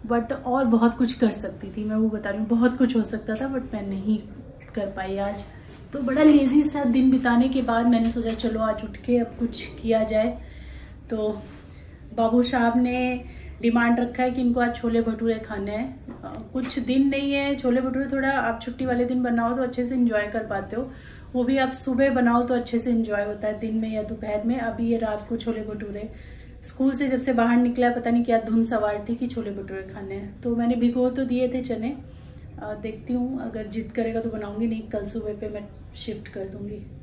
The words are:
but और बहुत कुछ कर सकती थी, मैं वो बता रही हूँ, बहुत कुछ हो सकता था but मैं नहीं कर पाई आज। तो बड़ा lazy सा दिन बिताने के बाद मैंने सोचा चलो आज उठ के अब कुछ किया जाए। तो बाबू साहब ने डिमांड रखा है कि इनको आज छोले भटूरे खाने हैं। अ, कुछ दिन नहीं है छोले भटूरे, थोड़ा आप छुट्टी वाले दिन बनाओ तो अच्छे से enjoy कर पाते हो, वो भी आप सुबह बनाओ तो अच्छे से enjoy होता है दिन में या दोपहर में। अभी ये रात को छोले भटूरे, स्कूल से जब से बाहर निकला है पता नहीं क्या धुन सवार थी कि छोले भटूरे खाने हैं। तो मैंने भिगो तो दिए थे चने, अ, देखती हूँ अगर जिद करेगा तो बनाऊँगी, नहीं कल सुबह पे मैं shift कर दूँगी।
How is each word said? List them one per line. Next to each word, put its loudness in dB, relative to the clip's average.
but 0
और 0
बहुत 4
कुछ 2
कर 4
सकती -8
थी, -6
मैं -2
वो 4
बता -4
रही -4
हूँ, -2
बहुत 4
कुछ 4
हो 4
सकता -4
था -4
but -6
मैं -6
नहीं 0
कर -2
पाई -6
आज। -4
तो -6
बड़ा 2
lazy 8
सा 0
दिन 6
बिताने 6
के 2
बाद 2
मैंने 6
सोचा -2
चलो -2
आज 0
उठ -12
के 2
अब -2
कुछ -4
किया 0
जाए। 0
तो -2
बाबू 4
साहब 2
ने 0
डिमांड 4
रखा -2
है 2
कि -4
इनको 2
आज 2
छोले 2
भटूरे 0
खाने -6
हैं। -6
अ, -12
कुछ -4
दिन 4
नहीं 0
है 2
छोले 2
भटूरे, -2
थोड़ा 0
आप 0
छुट्टी -6
वाले 2
दिन 0
बनाओ 2
तो 0
अच्छे -2
से -4
enjoy 2
कर -4
पाते -6
हो, -6
वो 0
भी 2
आप 2
सुबह 2
बनाओ 4
तो 0
अच्छे 0
से 0
enjoy 2
होता -6
है -4
दिन -4
में -2
या -2
दोपहर -4
में। 0
अभी -2
ये 2
रात -2
को -2
छोले -4
भटूरे, -8
स्कूल 2
से 0
जब 0
से 0
बाहर 4
निकला 4
है 2
पता -2
नहीं 4
क्या 4
धुन 2
सवार 0
थी -2
कि -4
छोले -6
भटूरे -8
खाने -10
हैं। -10
तो 0
मैंने 2
भिगो 4
तो -2
दिए 2
थे -2
चने, -4
अ, -8
देखती -8
हूँ -2
अगर -8
जिद -8
करेगा 0
तो -4
बनाऊँगी, -4
नहीं -2
कल -6
सुबह -6
पे -8
मैं -10
shift -10
कर -8
दूँगी। -10